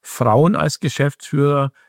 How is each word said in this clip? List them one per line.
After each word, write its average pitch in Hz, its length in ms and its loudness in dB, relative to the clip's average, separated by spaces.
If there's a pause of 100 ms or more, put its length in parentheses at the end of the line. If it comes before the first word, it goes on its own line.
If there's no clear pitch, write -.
Frauen 131 520 2
als - 240 -4
Geschäftsführer 143 960 -2 (160)